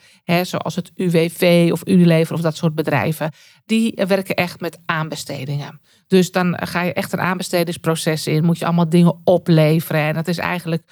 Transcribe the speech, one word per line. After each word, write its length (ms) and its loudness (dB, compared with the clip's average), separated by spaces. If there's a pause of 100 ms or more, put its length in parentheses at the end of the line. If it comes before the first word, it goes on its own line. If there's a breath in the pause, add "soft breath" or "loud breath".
(240 soft breath)
hè, 200 0
zoals 320 -8
het 200 -8
U 160 -2
W 60 2
V 540 4
of 160 -4
Unilever 480 4
of 60 -2
dat 160 -2
soort 180 -2
bedrijven, 560 -2 (340 soft breath)
die, 300 0
eh, 120 -2
werken 280 -2
echt 240 -4
met 260 -8
aanbestedingen. 960 -8 (260 soft breath)
Dus 240 2
dan 300 0
ga 200 -4
je 120 -4
echt 200 -6
een 80 -4
aanbestedingsproces 1080 -2
in, 180 0
moet 140 2
je 60 -6
allemaal 240 2
dingen 340 4
opleveren. 800 2
En 120 -2
dat 140 -6
is 100 -4
eigenlijk 540 -6